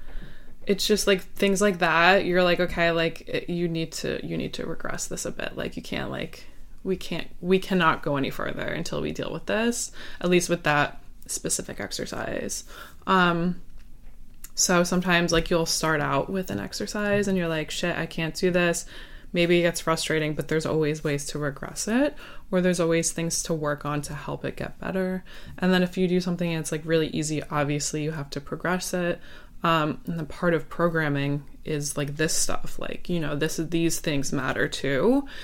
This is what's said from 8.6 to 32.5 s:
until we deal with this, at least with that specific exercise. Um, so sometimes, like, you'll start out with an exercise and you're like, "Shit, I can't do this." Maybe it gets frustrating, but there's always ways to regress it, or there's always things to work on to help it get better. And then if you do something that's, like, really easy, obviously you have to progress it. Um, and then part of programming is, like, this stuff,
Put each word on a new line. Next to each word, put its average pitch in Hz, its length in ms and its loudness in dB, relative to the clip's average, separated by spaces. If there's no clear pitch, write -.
until - 340 -4
we - 120 -2
deal - 200 -6
with 165 140 -8
this, 226 460 0
at 180 100 2
least 180 180 4
with 175 160 0
that 147 360 2
specific - 540 -4
exercise. - 840 -6
Um, 180 560 2
so 180 300 4
sometimes, 175 480 2
like, 165 180 2
you'll 165 160 2
start 156 340 2
out 139 280 2
with 190 220 -2
an 202 100 -2
exercise 202 680 0
and 190 100 2
you're 170 100 2
like, 156 220 -2
"Shit, - 260 -2
I 160 100 -2
can't 160 280 -4
do 185 160 2
this." 175 340 2
Maybe 175 260 6
it 170 40 6
gets 170 180 2
frustrating, 156 540 0
but 147 140 -4
there's 156 180 0
always 156 360 2
ways 143 240 0
to - 120 -4
regress 143 500 -4
it, 262 260 4
or 185 100 4
there's 180 200 4
always 165 320 4
things 165 320 -2
to 170 100 -2
work 147 320 -2
on 147 160 0
to 147 120 -8
help 143 300 -6
it - 120 -4
get - 220 -6
better. 185 460 -2
And 185 160 4
then 180 100 6
if 180 140 0
you 185 100 4
do 180 140 4
something 175 340 -2
that's, 160 160 -4
like, 156 140 -2
really 160 240 4
easy, 151 360 -2
obviously 147 580 0
you 151 80 -2
have 147 200 -6
to 143 120 -6
progress 170 500 -2
it. 175 280 0
Um, 160 420 4
and 170 120 -4
then 156 80 -4
part 175 260 2
of 156 160 0
programming 147 760 0
is, 147 320 -4
like, 143 200 -2
this 160 180 2
stuff, - 440 2